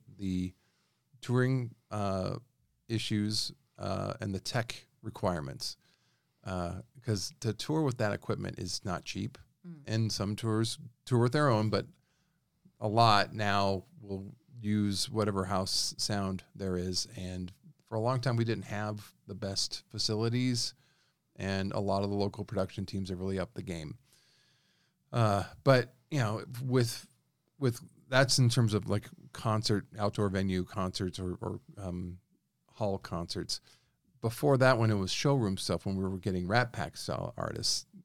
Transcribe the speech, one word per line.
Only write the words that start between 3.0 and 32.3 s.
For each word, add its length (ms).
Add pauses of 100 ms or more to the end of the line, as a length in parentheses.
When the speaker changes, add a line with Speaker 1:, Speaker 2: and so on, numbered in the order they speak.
Speaker 1:
uh, 420
and 140
the 60
tech 460 (160)
requirements. 760 (680)
Uh, 360 (260)
'cause 340
to 120
tour 300
with 160
that 140
equipment 460
is 260
not 200
cheap. 340 (280)
Speaker 2:
Mm. 80 (120)
Speaker 1:
And 260
some 240
tours 420 (260)
tour 160
with 120
their 160
own, 220
but 160 (960)
a 80
lot 460
now 500 (160)
will 240 (360)
use 500
whatever 340
house 540
sound 440 (120)
there 220
is. 300 (100)
And 360 (360)
for 80
a 40
long 200
time, 160
we 80
didn't 200
have 480 (140)
the 80
best 560
facilities, 840 (600)
and 360
a 80
lot 220
of 80
the 60
local 280
production 420
teams 240
have 100
really 180
upped 160
the 80
game. 360 (1120)
Uh, 300 (220)
but, 280 (180)
you 80
know, 240 (220)
with, 420 (520)
with, 220 (280)
that's 300
in 100
terms 260
of, 140
like, 200 (240)
concert, 540 (120)
outdoor 300
venue 360
concerts 540
or, 220
or, 200 (180)
um, 400 (560)